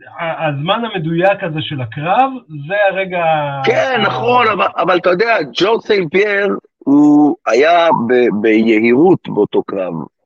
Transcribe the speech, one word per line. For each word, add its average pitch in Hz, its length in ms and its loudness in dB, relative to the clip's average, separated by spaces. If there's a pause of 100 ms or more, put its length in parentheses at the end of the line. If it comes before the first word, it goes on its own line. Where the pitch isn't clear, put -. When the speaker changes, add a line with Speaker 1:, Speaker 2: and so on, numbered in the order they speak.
(180)
Speaker 1:
ה-, 160 300 -6
הזמן 165 360 -4
המדויק 190 580 -2
הזה 156 180 -6
של 143 200 -8
הקרב, 175 500 -2 (380)
זה 190 60 -6 (160)
הרגע 185 340 -4 (400)
Speaker 2:
כן, 262 360 0
Speaker 1:
ה- - 20 -2
Speaker 2:
נכון, 240 440 0
אבל, 196 200 0 (100)
אבל 175 200 0
אתה 175 140 0
יודע, 220 260 0 (240)
ג'ו 214 200 0
סנט 190 320 -2
פייר, 202 360 0 (300)
הוא 147 580 4 (100)
היה 160 420 4 (200)
ב-, 120 340 2
ביהירות 113 840 2
באותו 104 340 0
קרב, 92 320 -6 (320)